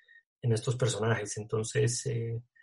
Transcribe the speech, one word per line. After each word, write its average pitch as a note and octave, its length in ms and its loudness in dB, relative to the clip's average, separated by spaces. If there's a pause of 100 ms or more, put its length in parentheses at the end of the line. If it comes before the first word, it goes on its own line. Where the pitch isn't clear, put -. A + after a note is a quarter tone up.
(420)
en A#2+ 100 2
estos A2 240 2
personajes. G#2+ 640 0
Entonces, A2 680 0
eh, A#2 340 -2 (240)